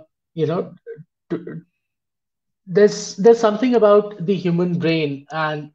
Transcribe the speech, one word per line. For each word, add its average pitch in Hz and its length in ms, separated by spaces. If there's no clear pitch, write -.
you 156 140
know, 170 260
t-, 165 80
there's, 208 520
there's 226 220
something 226 360
about 208 500
the 202 100
human 175 440
brain, 151 520
and 151 440